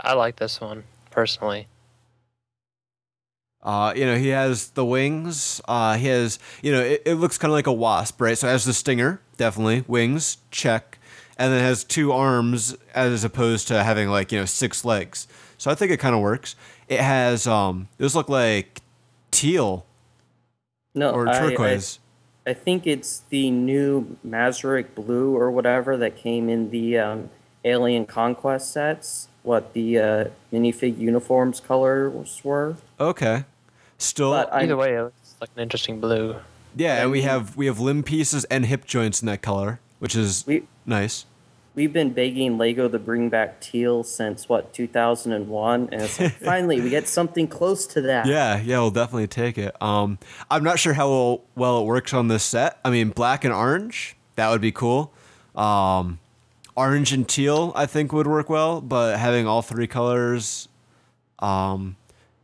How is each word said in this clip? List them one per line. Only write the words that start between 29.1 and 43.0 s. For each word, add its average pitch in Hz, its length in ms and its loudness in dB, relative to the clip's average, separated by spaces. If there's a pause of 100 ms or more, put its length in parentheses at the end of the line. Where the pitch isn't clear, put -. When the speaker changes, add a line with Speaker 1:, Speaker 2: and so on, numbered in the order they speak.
Speaker 3:
What 120 300 -2
the, 117 260 0
uh, 107 260 2 (280)
minifig 117 440 0
uniforms 120 640 0
colors 135 840 0
were. 147 340 -2 (220)
Speaker 2:
Okay. 135 440 0 (540)
Still - 340 0
Speaker 3:
But 135 220 2
I'm 139 120 2
Speaker 1:
Either 151 120 0
way, 131 180 2
it 117 80 0
looks - 380 -12
like 117 140 -10
an 120 80 -6
interesting 113 360 -6
blue. 110 360 -2 (400)
Speaker 2:
Yeah, 156 180 0
Speaker 3:
I 123 40 2
Speaker 2:
and 120 140 2
we 135 80 0
Speaker 3:
mean 135 80 0
Speaker 2:
have, 123 300 -2
we 139 80 -2
have 123 140 0
limb 143 240 0
pieces 151 420 -2
and 131 200 0
hip 131 200 -2
joints 113 360 -2
in - 40 -4
that 104 160 -4
color, 101 380 -4 (200)
which - 160 -6
is 104 300 0
Speaker 3:
We 151 180 -2 (220)
Speaker 2:
nice. 107 400 -2 (480)
Speaker 3:
We've 147 200 0
been 151 180 2
begging 127 460 0
Lego 117 320 2
to 113 100 0
bring 117 300 -2